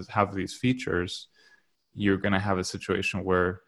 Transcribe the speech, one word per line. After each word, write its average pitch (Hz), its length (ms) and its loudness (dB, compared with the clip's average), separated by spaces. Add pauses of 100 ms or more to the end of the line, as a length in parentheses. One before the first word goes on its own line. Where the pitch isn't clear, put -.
have 101 240 2
these 92 200 -6
features, 98 720 -2 (680)
you're 101 240 4
gonna 98 220 2
have 98 200 0
a 92 40 -2
situation 95 600 -4
where 92 440 2